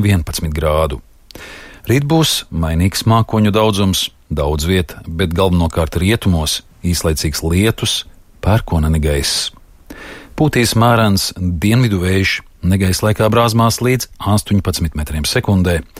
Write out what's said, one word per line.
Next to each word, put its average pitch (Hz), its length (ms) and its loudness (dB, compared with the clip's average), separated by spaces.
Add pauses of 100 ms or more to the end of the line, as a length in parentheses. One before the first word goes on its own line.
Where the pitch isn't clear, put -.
vienpadsmit 82 560 0
grādu. 78 460 0 (840)
Rīt 143 240 2
būs 160 400 0
mainīgs 80 560 0
mākoņu 110 480 2
daudzums, 101 540 2 (260)
daudz 76 320 -2
viet, 90 300 0 (100)
bet 82 320 -4
galvenokārt 85 640 0
rietumos 90 640 0 (180)
īslaicīgs 82 640 -2
lietus, 98 540 0 (420)
pērkona 85 480 0
negaiss. 73 640 -2 (880)
Pūtīs 131 400 2
mērens 113 560 2
dienvidu 98 640 0
vējš, 92 380 0 (260)
negaisa 95 460 2
laikā 107 180 2
brāzmās 117 560 2
līdz 123 240 0 (160)
astoņpadsmit 98 720 0
metriem 76 320 -4
sekundē. 92 540 0 (180)